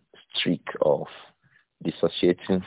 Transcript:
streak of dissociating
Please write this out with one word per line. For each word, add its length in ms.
streak 320
of 220
dissociating 840